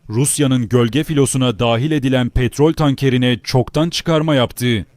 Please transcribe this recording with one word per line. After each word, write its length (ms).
Rusya'nın 600
gölge 340
filosuna 560
dahil 320
edilen 380
petrol 440
tankerine 680
çoktan 460
çıkarma 460
yaptı 500